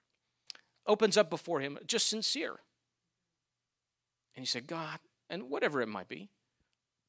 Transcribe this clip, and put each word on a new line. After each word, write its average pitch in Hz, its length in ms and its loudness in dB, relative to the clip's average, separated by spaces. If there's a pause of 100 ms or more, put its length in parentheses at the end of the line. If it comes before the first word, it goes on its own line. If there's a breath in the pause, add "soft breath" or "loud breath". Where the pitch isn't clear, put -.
(880 soft breath)
opens 208 320 4
up 196 100 6
before 165 320 4
him, 143 260 -4
just - 220 2
sincere. 226 480 -2 (1800)
And 127 80 -14
you 127 40 -8
say, 120 140 -2
"God," 156 380 -8 (300)
and 220 220 -10
whatever 160 320 0
it 110 60 -2
might 101 200 -10
be, - 220 -14 (800)